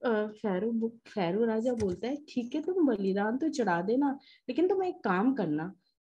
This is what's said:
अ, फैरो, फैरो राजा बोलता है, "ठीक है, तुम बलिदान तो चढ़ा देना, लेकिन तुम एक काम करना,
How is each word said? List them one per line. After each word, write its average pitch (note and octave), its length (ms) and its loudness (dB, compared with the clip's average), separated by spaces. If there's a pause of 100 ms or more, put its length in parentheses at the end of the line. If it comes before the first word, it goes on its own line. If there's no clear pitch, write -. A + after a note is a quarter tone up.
अ, G#3+ 220 2
फैरो, A3 640 -2
फैरो G#3 560 -2
राजा A3+ 280 0
बोलता G#3 340 -2
है, C#4+ 100 -2 (120)
"ठीक A#3+ 260 -4
है, D#4 60 -2
तुम F4+ 260 2
बलिदान G3+ 500 0
तो D#4+ 120 -2
चढ़ा F3+ 320 0
देना, C4+ 380 0 (300)
लेकिन D#4+ 180 2
तुम F#4+ 160 2
एक F4+ 200 -4
काम G#3 300 2
करना, E3+ 420 -2 (260)